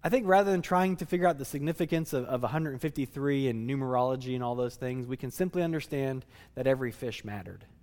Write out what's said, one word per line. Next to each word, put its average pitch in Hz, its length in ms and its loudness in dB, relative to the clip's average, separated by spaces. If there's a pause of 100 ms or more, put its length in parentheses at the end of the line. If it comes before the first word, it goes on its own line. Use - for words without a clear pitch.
I 165 40 4
think 226 180 2
rather 196 240 6
than 180 100 2
trying 185 360 2
to 180 80 -6
figure 180 220 2
out 165 100 4
the 135 80 -6
significance 160 680 -2
of, 127 140 0
of 123 180 0
a 123 40 2
hundred 151 240 0
and 131 100 -8
fifty-three 139 680 0
and 113 220 -2
numerology 127 680 0
and 123 80 -2
all 120 120 -2
those 123 200 -2
things, 127 320 -6
we 131 80 -4
can 127 160 -6
simply 180 320 -2
understand 139 640 -2 (300)
that 127 120 0
every 131 240 2
fish 113 320 -8
mattered. 101 420 -10 (180)